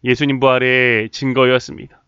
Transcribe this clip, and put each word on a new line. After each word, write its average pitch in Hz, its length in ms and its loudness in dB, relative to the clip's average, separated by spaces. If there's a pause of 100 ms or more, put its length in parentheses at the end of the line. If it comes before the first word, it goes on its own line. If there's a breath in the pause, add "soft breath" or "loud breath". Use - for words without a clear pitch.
예수님 131 360 0
부활의 127 680 2
증거였습니다. 127 960 -2